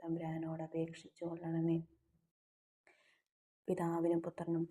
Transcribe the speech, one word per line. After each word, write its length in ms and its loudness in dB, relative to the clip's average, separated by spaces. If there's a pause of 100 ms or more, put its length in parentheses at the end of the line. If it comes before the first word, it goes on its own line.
തമ്പുരാനോട് 600 -2
അപേക്ഷിച്ചു 640 -4
കൊള്ളണമേ. 520 2 (1900)
പിതാവിനും 540 2
പുത്രനും 500 -2